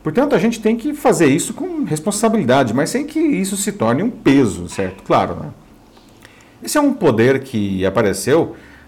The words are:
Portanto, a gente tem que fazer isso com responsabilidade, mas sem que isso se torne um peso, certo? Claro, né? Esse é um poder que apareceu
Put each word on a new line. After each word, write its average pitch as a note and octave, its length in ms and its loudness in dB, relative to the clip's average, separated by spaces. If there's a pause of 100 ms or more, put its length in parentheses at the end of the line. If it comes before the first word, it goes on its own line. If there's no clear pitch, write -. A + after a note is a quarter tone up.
Portanto, B3 360 0
a - 20 4
gente A3 220 0
tem A3 160 0
que C#4+ 160 -6
fazer F3+ 340 2
isso C#3 260 2
com E4 300 -6
responsabilidade, G3+ 880 0
mas D3 180 0
sem C#4 140 -4
que D#4 140 -6
isso G3 380 0
se G3+ 160 -4
torne B2 320 0
um B3 60 -2
peso, G#2 580 2
certo? F#2 340 -8
Claro, G2+ 320 0
né? - 140 -10 (1120)
Esse - 160 -2
é - 20 2
um C#4+ 120 2
poder C3 480 4
que G2 440 -2
apareceu G#2+ 680 0 (340)